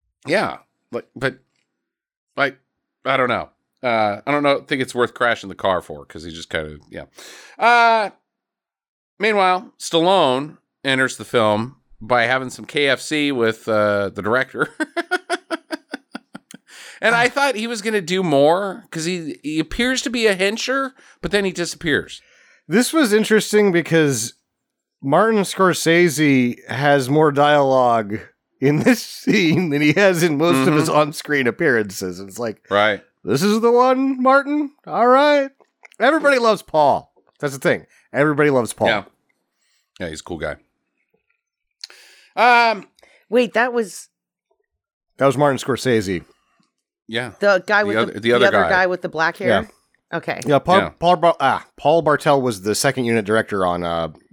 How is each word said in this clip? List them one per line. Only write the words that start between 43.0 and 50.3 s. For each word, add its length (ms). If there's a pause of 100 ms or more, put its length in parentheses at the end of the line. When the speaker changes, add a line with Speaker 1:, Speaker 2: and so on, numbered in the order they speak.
Speaker 3:
Wait, 260
that 200
was 340 (1120)
Speaker 2:
That 80
was 100
Martin 220
Scorsese. 680 (800)
Speaker 1:
yeah. 320
Speaker 3:
the 280
guy 160
Speaker 1:
The 40
Speaker 3:
with 100
Speaker 1:
other, 180
Speaker 3:
the, 60
Speaker 1:
the 120
other 80
Speaker 3:
the 80
other 160
Speaker 1:
guy. 60
Speaker 3:
guy 160
with 160
the 60
black 280
hair? 120
Speaker 2:
Yeah. 180 (520)
Speaker 3:
Okay. 280